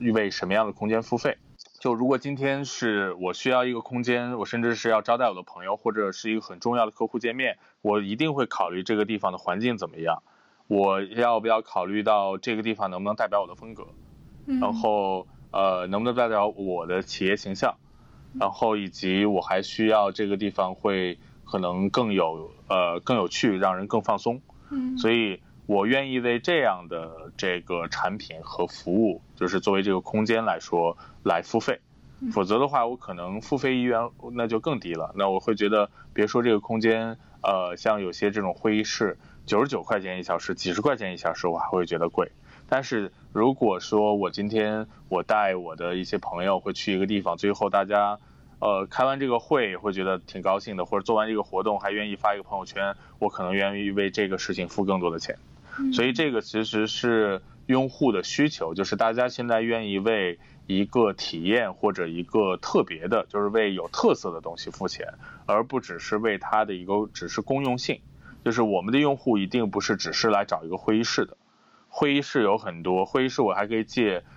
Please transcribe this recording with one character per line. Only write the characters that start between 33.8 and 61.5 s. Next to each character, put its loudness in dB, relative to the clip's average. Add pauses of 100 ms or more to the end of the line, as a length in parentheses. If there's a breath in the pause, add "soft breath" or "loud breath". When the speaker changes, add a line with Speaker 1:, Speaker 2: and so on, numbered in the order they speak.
Speaker 1:
愿 2 (340)
那 -2
就 0
更 -2
低 -6
了。 -4
那 2
我 0
会 0
觉 2
得， 4 (220 loud breath)
别 2
说 2
这 4
个 4
空 -4
间， 2 (260 soft breath)
呃， 0
像 0
有 -4
些 0
这 -2
种 -2
会 2
议 2
室， -2 (300 loud breath)
九 2
十 4
九 -4
块 0
钱 -6
一 -6
小 0
时， -6
几 -4
十 -2
块 2
钱 -6
一 -10
小 -2
时， -4
我 0
还 -4
会 0
觉 -2
得 2
贵。 -2 (380 loud breath)
但 0
是 -4 (220 soft breath)
如 4
果 2
说 2
我 0
今 -4
天 -2 (220 loud breath)
我 0
带 2
我 -8
的 -4
一 -2
些 -2
朋 -6
友 2
会 -6
去 -2
一 2
个 2
地 0
方， -2
最 0
后 0
大 2
家 2 (420 soft breath)
呃， 2
开 0
完 0
这 -2
个 2
会 0
会 -4
觉 -2
得 0
挺 -14
高 2
兴 -10
的， -2
或 -2
者 -6
做 2
完 2
这 -2
个 0
活 -2
动 0
还 -2
愿 -4
意 -6
发 0
一 -6
个 -10
朋 -8
友 -8
圈， -4 (240 loud breath)
我 0
可 -8
能 -2
愿 0
意 -2
为 0
这 0
个 -4
事 -6
情 -4
付 -2
更 0
多 0
的 -4
钱。 -8 (420 loud breath)
Speaker 2:
嗯。 0
Speaker 1:
所 2
以 2
这 0
个 0
其 -2
实 0
是 0 (240 loud breath)
用 2
户 2
的 0
需 2
求， -6
就 0
是 -4
大 2
家 0
现 -6
在 4
愿 -2
意 0
为 0 (280 loud breath)
一 2
个 4
体 -8
验 2